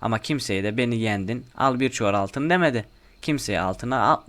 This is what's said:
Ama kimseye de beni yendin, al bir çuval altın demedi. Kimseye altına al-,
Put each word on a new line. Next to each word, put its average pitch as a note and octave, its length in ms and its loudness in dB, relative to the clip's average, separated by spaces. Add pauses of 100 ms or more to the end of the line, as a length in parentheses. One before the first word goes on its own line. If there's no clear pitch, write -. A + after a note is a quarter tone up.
Ama A2+ 180 0
kimseye A2 460 -2
de G#2+ 120 -2
beni A#2+ 200 0
yendin, A2 500 -2 (100)
al C3 240 2
bir C3 100 2
çuval G2+ 240 0
altın A2+ 360 -2
demedi. D#3 340 2 (380)
Kimseye A#2+ 380 -2
altına A#2 400 -2
al-, C3 280 4